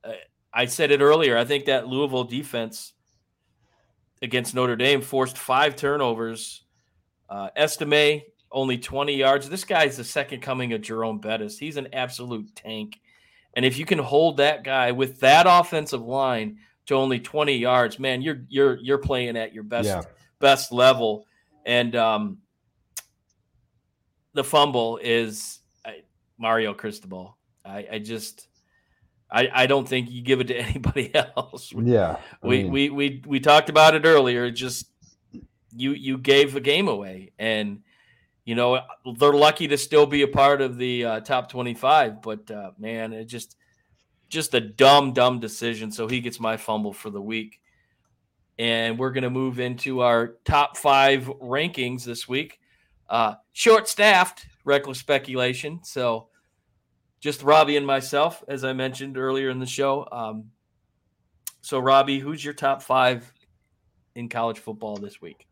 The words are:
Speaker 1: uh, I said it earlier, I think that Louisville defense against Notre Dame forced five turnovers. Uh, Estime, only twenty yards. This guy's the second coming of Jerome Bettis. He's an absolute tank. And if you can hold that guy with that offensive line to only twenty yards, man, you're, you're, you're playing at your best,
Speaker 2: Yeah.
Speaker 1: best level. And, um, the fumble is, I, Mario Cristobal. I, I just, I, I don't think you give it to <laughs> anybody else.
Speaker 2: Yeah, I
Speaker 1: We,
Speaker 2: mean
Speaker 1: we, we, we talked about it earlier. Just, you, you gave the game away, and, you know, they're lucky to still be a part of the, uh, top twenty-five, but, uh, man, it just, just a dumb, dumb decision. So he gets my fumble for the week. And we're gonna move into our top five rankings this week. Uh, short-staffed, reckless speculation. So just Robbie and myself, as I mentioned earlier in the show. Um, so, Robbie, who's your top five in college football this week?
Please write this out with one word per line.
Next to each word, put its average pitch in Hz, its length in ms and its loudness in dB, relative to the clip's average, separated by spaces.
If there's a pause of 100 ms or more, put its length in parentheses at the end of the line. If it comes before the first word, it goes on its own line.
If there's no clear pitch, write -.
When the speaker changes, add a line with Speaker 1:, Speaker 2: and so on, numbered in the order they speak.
Speaker 1:
uh, 110 100 -14 (400)
I 120 120 2
said 143 260 0
it 143 80 4
earlier, 143 380 6
I 117 80 2
think 139 200 -2
that 127 220 0
Louisville 131 360 -2
defense 117 680 -8 (1300)
against 123 340 -4
Notre 127 200 0
Dame 135 260 2
forced 131 360 -4
five 139 380 0
turnovers. 117 880 -4 (680)
Uh, 98 260 -12
Estime, 147 640 0 (300)
only 131 260 -2
twenty 143 380 -4
yards. 135 340 2
This 185 160 -10
guy's 151 320 0
the 120 60 -12
second 135 380 -6
coming 127 320 -6
of 107 80 -6
Jerome 113 380 -6
Bettis. 107 400 -8
He's 147 180 -10
an 131 160 -10
absolute 123 600 -8
tank. 107 440 -14 (560)
And 127 100 0
if 127 120 0
you 156 80 -8
can 165 140 0
hold 143 380 2
that 143 260 2
guy 131 300 0
with 131 260 -4
that 151 280 8
offensive 165 540 2
line 117 560 -4 (280)
to 139 100 0
only 131 240 0
twenty 143 380 0
yards, 120 420 2
man, 131 220 -2
you're, 139 280 -6
you're, 135 280 4
you're 127 200 -2
playing 127 400 -4
at 110 160 -6
your 107 100 -14
best, 113 240 -2
Speaker 2:
Yeah. 92 140 -2 (380)
Speaker 1:
best 135 320 4
level. 120 540 2 (400)
And, 120 300 0
um, 107 440 -2 (1900)
the 139 100 -2
fumble 127 580 2
is, 113 580 -2 (260)
I, 92 180 -18 (340)
Mario 113 360 0
Cristobal. 98 640 -12 (280)
I, 101 280 -14
I 110 60 -8
just, 107 480 -12 (840)
I, 120 220 0
I 127 140 4
don't 139 200 2
think 127 240 -4
you 123 100 -14
give 127 200 2
it 123 60 -4
to 127 100 -4
<laughs> - 20 -6
anybody 123 560 -4
else. - 580 -4
Speaker 2:
Yeah, 110 440 0 (260)
I - 40 -6
Speaker 1:
We, 127 160 2
Speaker 2:
mean 90 80 -4
Speaker 1:
we, 139 180 0
we, 143 360 -4
we 139 140 -2
talked 151 300 6
about 156 260 8
it 151 100 0
earlier. 127 460 4
Just, 123 360 -10 (880)
you, 131 180 -4
you 135 240 -6
gave 139 360 4
the 135 80 -6
game 151 260 2
away, 95 520 -6
and, 107 420 -4 (640)
you 117 100 -6
know, 123 240 2 (380)
they're 143 160 6
lucky 151 360 4
to 143 80 2
still 147 280 6
be 143 180 0
a 135 40 2
part 139 340 4
of 127 160 -4
the, 123 280 -4
uh, 110 160 -2
top 127 280 -2
twenty-five, 127 720 0
but, 107 300 -12
uh, 101 260 -14
man, 113 360 -10
it 110 120 -14
just, 117 300 -16 (760)
just 156 240 -6
a 123 60 4
dumb, 131 540 6
dumb 123 260 2
decision. 110 520 -8
So 110 160 -6
he 123 120 -4
gets 117 200 -10
my 113 180 -4
fumble 107 360 -6
for 107 160 -14
the 101 120 -12
week. 110 380 -10 (1000)
And 113 400 -2
we're 131 120 -2
gonna 127 200 -4
move 127 280 -4
into 123 420 -6
our 117 340 2 (100)
top 143 320 0
five 135 460 4 (180)
rankings 127 640 -4
this 120 240 -12
week. 143 320 -8 (500)
Uh, 110 260 0 (180)
short-staffed, 208 920 4 (180)
reckless 139 360 0
speculation. 131 840 -2
So 117 440 -4 (920)
just 143 220 -6
Robbie 147 360 6
and 143 100 -2
myself, 143 600 -2
as 135 160 -8
I 131 100 -4
mentioned 131 440 -8
earlier 131 320 -2
in 127 100 -6
the 131 60 -8
show. 139 460 -4
Um, 110 400 -12 (1120)
so, 135 180 -6
Robbie, 135 400 4
who's 139 260 -10
your 147 80 -10
top 135 300 -4
five 127 480 0 (840)
in 120 140 -12
college 117 300 -4
football 107 380 -12
this 101 240 -16
week? - 300 -20